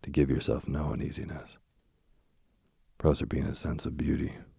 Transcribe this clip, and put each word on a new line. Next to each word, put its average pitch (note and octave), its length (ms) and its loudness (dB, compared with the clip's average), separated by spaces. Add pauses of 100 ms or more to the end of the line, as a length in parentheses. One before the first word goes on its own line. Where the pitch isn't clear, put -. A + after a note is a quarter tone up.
to - 80 -8
give C#2+ 220 4
yourself - 360 0
no D2 260 -2
uneasiness. - 640 -8 (1400)
Proserpina's - 640 2
sense D#2 260 -4
of - 100 -4
beauty D2 440 0 (200)